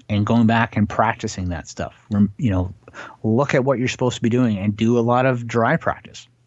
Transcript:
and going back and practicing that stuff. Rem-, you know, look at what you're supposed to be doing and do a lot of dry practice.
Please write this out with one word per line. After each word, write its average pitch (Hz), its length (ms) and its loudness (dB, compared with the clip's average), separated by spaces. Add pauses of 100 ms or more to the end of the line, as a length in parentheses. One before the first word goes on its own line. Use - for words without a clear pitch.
and 104 160 0
going 113 200 4
back 113 300 2
and 104 120 2
practicing 107 640 -2
that 76 200 -8
stuff. - 420 -10
Rem-, 104 260 2
you 127 140 0
know, 92 220 -2 (500)
look 117 320 2
at 131 80 2
what 131 160 0
you're 127 80 0
supposed 123 300 -2
to - 40 -18
be 117 80 0
doing 120 300 2
and 104 160 -2
do 117 240 2
a - 20 4
lot 120 240 2
of 123 220 -2
dry 117 300 2
practice. - 500 -8 (200)